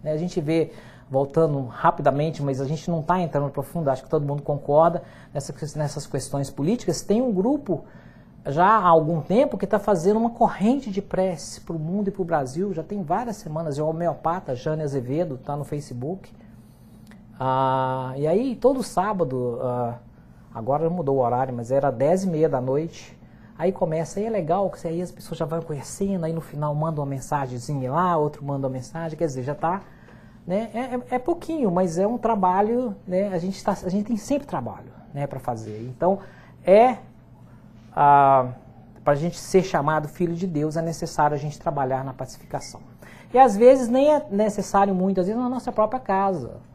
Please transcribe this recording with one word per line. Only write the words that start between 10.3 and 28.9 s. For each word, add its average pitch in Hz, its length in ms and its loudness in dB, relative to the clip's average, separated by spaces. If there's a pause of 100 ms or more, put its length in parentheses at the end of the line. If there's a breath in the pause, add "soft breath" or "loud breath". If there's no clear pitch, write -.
corrente 233 600 0
de 196 100 -2
prece 185 600 -4
pro 165 180 -8
mundo 185 300 -2
e - 20 0
pro 185 140 -4
Brasil, 165 480 -2
já 160 100 -6
tem 196 220 -6
várias 233 320 -2
semanas, 156 420 -6
é 151 40 -2
o 151 40 0
homeopata 160 680 -2
Jane 156 260 -4
Azevedo, 139 560 -4
tá 143 160 -8
no 143 80 -6
Facebook. 147 680 -8 (1080 loud breath)
Ah, 131 760 0
e 143 100 -2
aí, 214 300 0
todo 262 260 2
sábado, 139 800 -2
ah, 123 360 -4 (540 loud breath)
agora 139 380 -2
mudou 139 280 0
o - 20 2
horário, 120 340 0
mas 117 160 -8
era 143 200 2
dez 151 340 2
e - 20 -2
meia 160 220 2
da 135 120 0
noite, 143 560 -4 (400 loud breath)
aí 175 140 0
começa, 165 480 -2
aí 208 80 -4
é 226 40 -4
legal, 185 400 0
que - 180 -12
aí 165 120 -4
as 135 120 -6
pessoas - 260 -12
já 165 60 -2
vão 160 180 -4
conhecendo, 175 640 -4
aí 165 80 -2
no 165 80 -4
final 151 340 -4
manda 151 260 -2
uma 143 60 -2
mensagenzinha 131 840 -4
lá, 175 240 2
outro 147 280 -2
manda 139 220 -4
uma 131 60 -2
mensagem, 156 440 -8